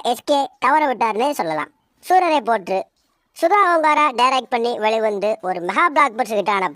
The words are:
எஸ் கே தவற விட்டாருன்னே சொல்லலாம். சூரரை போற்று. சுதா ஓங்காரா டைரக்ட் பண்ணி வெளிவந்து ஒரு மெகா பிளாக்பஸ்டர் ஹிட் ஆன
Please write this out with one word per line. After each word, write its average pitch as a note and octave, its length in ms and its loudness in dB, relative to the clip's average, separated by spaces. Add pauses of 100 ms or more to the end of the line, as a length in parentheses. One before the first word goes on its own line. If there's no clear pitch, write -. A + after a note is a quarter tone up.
(120)
எஸ் - 180 -6
கே C#4+ 100 2 (240)
தவற C#4+ 260 2
விட்டாருன்னே A3+ 400 0 (100)
சொல்லலாம். D#3 320 -4 (360)
சூரரை F4 420 2
போற்று. F#3+ 300 -2 (640)
சுதா F#4 180 2 (120)
ஓங்காரா D4+ 340 2 (140)
டைரக்ட் C4 360 0
பண்ணி A#3 160 -2 (140)
வெளிவந்து G#3+ 460 0 (160)
ஒரு F#3 220 -4
மெகா C#4 160 0 (100)
பிளாக்பஸ்டர் A#3 460 0
ஹிட் G#3 160 0
ஆன F#3 180 -2